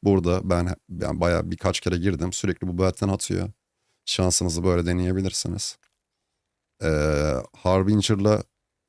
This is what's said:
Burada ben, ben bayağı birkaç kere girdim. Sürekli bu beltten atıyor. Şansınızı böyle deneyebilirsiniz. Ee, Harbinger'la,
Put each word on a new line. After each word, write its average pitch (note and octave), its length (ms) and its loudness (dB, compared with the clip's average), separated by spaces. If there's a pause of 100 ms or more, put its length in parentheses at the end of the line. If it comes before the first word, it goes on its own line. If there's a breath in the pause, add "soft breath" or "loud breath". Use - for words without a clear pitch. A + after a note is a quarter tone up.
Burada F#2 460 2
ben, F2+ 260 0 (140)
ben D#2+ 320 -6
bayağı E2+ 300 0
birkaç F2+ 280 -2
kere F2+ 180 0
girdim. F2+ 360 -2
Sürekli F#2+ 340 -4
bu F2 100 -4
beltten F#2 320 0
atıyor. F#2+ 400 -4 (560)
Şansınızı F2 580 0
böyle F2 220 2
deneyebilirsiniz. F2+ 920 -2 (1080)
Ee, D2+ 500 0 (240)
Harbinger'la, G2+ 840 2 (460)